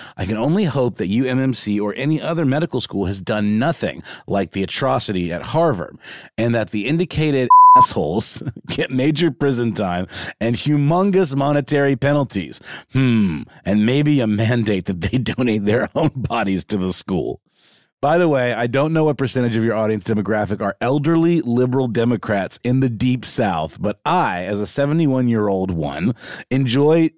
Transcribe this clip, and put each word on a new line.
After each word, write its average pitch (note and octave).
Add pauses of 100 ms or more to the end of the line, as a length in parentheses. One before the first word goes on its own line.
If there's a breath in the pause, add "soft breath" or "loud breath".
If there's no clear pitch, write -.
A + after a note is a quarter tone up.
(160 loud breath)
I F2
can G#2+
only D#3
hope B2+
that F#2+
U A#2
M B2+
M C3
C G#2
or G#2
any D3+
other E3
medical C3+
school G2
has G2
done G#2+
nothing F2+ (260 loud breath)
like G2
the G2
atrocity F#2+
at E2
Harvard, D3 (400 loud breath)
and A#2
that A2
the G#2
indicated D3+ (260)
assholes - (140)
<laughs> -
get -
major D3
prison A#2+
time F2+ (320 loud breath)
and A#2
humongous D#3
monetary C#3
penalties. B2+ (320 loud breath)
Hmm, A2+ (240 loud breath)
and G#2
maybe C#3+
a A2+
mandate A2
that F2+
they F#2
<laughs> -
donate A#2
their G#2+
own D3+
bodies G#2
to G#2+
the F#2
school. D2 (680 soft breath)
By D#3+
the F3+
way, B2
I A#2
don't C#3
know D#3+
what D3
percentage A#2+
of A2+
your A2+
audience A2
demographic G#2
are G2
elderly D#3+
liberal B2
Democrats A2
in B2+
the C3
Deep A#2+
South, E2+
but G2+
I, A#2+
as G2+
a G2+
seventy-one-year-old B2
one, D#2+ (340 loud breath)
enjoy C#3+